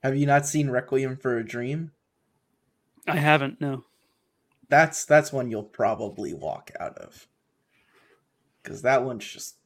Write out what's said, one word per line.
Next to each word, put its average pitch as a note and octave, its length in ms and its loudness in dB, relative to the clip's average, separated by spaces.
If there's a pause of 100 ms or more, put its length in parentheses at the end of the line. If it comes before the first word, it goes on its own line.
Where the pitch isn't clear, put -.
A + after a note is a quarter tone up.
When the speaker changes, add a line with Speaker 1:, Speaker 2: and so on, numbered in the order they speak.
Speaker 1:
Have C3+ 140 0
you C#3+ 80 2
not C#3+ 200 4
seen D3 240 0
Requiem C3 460 0
for B2+ 220 -2
a A2+ 80 -4
Dream? C3+ 460 -6 (1160)
Speaker 2:
I D3+ 80 0
haven't, C#3+ 460 2
no. C#3 240 -6 (800)
Speaker 1:
That's, D3 380 4
that's D3 280 6
one B2 160 -2
you'll G#2+ 140 -4
probably G#2 720 -4
walk - 340 -8 (100)
out E2+ 200 -8
of. - 280 -20 (1300)
'Cause G2+ 220 -14
that B2+ 200 4
one's A#2+ 240 -6
just - 280 -16 (100)